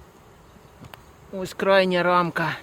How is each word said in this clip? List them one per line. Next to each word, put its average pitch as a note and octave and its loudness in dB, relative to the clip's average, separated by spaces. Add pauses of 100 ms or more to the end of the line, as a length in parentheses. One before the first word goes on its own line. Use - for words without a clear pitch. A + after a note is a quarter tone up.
(1300)
Ось F#3 -10
крайня F#3 2
рамка F3 0